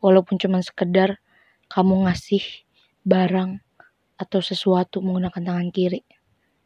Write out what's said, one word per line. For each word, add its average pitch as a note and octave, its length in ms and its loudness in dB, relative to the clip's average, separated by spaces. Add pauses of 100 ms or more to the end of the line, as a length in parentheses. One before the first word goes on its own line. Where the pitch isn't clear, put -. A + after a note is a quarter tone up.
Walaupun F#3+ 400 4
cuma F#3 240 0
sekedar F#3+ 560 0 (480)
kamu F#3+ 400 2
ngasih - 560 -4 (400)
barang F#3 560 0 (580)
atau F#3+ 240 -4
sesuatu F#3 560 -2
menggunakan F#3 400 -4
tangan F3 320 -4
kiri. F#3 320 -2 (640)